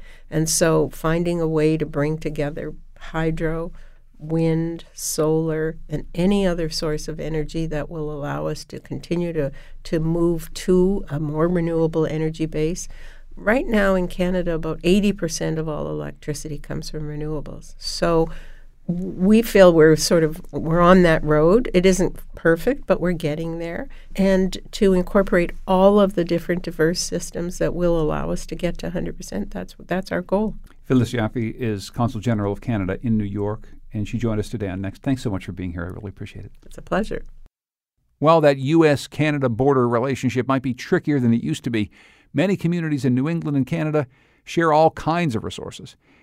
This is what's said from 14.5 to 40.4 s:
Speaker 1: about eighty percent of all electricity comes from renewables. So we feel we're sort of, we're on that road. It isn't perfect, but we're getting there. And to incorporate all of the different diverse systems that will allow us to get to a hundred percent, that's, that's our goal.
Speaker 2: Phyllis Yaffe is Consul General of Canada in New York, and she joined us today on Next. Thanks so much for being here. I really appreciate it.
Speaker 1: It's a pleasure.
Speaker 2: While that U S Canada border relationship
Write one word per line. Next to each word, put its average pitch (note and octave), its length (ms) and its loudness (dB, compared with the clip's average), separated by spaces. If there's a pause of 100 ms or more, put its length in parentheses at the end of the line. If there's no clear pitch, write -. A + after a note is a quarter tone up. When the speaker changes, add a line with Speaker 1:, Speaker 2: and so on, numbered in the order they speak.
Speaker 1:
about D#3+ 320 -4
eighty G3 260 4
percent E3 480 -4
of D#3+ 80 -4
all D3 220 -6
electricity D3+ 720 -8
comes C#3+ 320 -8
from D#3 140 -8
renewables. D3+ 720 -8
So E3 500 0 (580)
we F#3 540 4
feel F#3+ 320 8
we're D#3 240 8
sort E3 260 2
of, D#3 200 -2 (100)
we're D#3+ 300 0
on F3+ 200 8
that D#3+ 220 4
road. D#3+ 480 4
It F3+ 140 4
isn't F#3 320 2 (160)
perfect, E3 520 0
but F#3 140 2
we're F3 120 0
getting E3 460 -4
there. E3+ 300 -8 (280)
And F#3+ 420 4 (140)
to G3 200 4
incorporate F3+ 600 2 (140)
all G3 320 6
of G3+ 160 4
the F3 100 0
different E3+ 380 -2
diverse E3 380 0
systems F3 560 -6
that - 180 -2
will E3+ 240 2
allow D#3 320 -2
us F3+ 160 -4
to - 80 -8
get E3+ 240 -4
to E3 100 -8
a - 20 -6
hundred E3+ 260 -6
percent, - 340 -8
that's, F#3+ 240 -10 (120)
that's F3+ 260 -4
our F3 80 -2
goal. F#3+ 360 -2 (280)
Speaker 2:
Phyllis B2 280 2
Yaffe A2+ 420 -2
is G#2+ 340 -4
Consul A2+ 320 -2
General G#2 320 0
of G2+ 80 -6
Canada F#2+ 400 -2
in A2+ 160 0
New G#2+ 80 0
York, G#2 420 -6 (280)
and G#2 120 -4
she A#2 120 -6
joined G#2+ 220 0
us - 100 -6
today G#2 180 -6
on F#2 140 -6
Next. G2 180 -8
Thanks C3 220 -2
so B2+ 80 -2
much F#2 160 -6
for G2+ 60 -10
being F2+ 200 -8
here. E2+ 120 -6
I F2 40 -8
really F#2+ 220 -12
appreciate F#2+ 340 -14
it. F#2+ 80 -18 (140)
Speaker 1:
It's - 100 -18
a - 60 -16
pleasure. - 420 -4 (920)
Speaker 2:
While D#3+ 240 4
that C#3+ 160 6
U D#3+ 260 4
S D3 220 2
Canada D3 420 0
border B2+ 400 4
relationship A#2+ 580 0